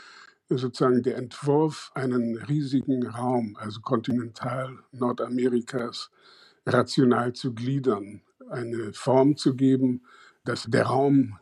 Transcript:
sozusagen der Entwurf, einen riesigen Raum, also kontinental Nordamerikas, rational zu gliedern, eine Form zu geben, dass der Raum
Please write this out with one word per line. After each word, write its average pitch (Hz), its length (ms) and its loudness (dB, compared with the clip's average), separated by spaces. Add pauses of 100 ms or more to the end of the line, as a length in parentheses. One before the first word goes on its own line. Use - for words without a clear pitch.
(500)
sozusagen 127 520 2
der 123 140 -2
Entwurf, 143 800 0
einen 123 420 -2
riesigen 131 720 0
Raum, 120 500 -2
also 107 220 -10
kontinental 123 1000 -4 (120)
Nordamerikas, 120 1200 -2 (540)
rational 123 680 2
zu 127 200 -6
gliedern, 113 680 -2 (280)
eine 117 420 -6
Form 135 460 4
zu 127 180 0
geben, 131 480 2 (400)
dass 120 200 -6
der 117 240 0
Raum 131 540 2